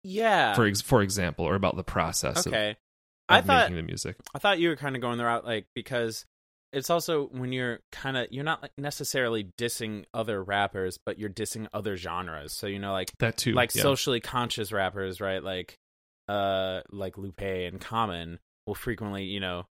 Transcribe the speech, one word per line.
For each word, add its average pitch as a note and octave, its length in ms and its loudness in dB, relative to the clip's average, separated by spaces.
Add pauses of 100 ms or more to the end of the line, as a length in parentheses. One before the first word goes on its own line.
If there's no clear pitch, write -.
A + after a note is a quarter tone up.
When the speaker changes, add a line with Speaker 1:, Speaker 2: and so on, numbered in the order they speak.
Speaker 1:
Yeah. F#3+ 500 6
Speaker 2:
For A2 120 8
ex-, G#2 140 4
for A#2+ 220 6
example, F#2 420 0
or D#2+ 100 4
about G2 220 2
the F2+ 80 -4
process - 640 0
of, - 60 -2
Speaker 1:
Okay. G#2+ 180 0
Speaker 2:
of G#2+ 60 -10 (520)
Speaker 1:
I G3 120 10
thought, B3+ 300 6
Speaker 2:
making F2 60 -2
the D#2+ 60 -2
music. - 340 -6 (180)
Speaker 1:
I C#3+ 40 -8
thought G2+ 200 4
you E3+ 100 4
were D#3 80 0
kinda C3+ 220 -6
going A#2+ 200 -2
the A#2+ 60 -2
route, A#2 200 2
like, A2 300 -2
because A#2 500 -4 (480)
it's C#3 180 -4
also D#3+ 380 2
when B2+ 240 -6
you're B2 280 -2 (120)
kinda, C3 380 -2
you're C#3 140 -6
not, D#3 180 -2
like, C#3 160 -14
necessarily B2+ 680 0 (140)
dissing A2 460 -4 (100)
other G#2+ 280 -2
rappers, G2 600 0
but G2+ 140 -4
you're G#2 120 -4
dissing A2 420 -6
other G2+ 240 -4
genres. E2+ 560 -6
So, - 140 -6
you G2+ 120 -4
know, G2+ 140 -4
like, F#2+ 260 -2
Speaker 2:
That A2+ 180 2
too, A#2 160 2
Speaker 1:
like, A#2+ 220 4
Speaker 2:
yeah. - 80 4
Speaker 1:
socially C3+ 380 2
conscious A2+ 520 -2
rappers, F#2+ 480 -2
right? F#2+ 220 -2
Like, F#2 340 -6 (520)
uh, F#2+ 640 2
like F#2+ 280 -6
Lupe G2 220 -10
and F#2 400 -4
Common E2+ 600 -2 (260)
will G2+ 80 -4
frequently, G2+ 500 -4
you G2 160 -4
know F2+ 260 -4 (140)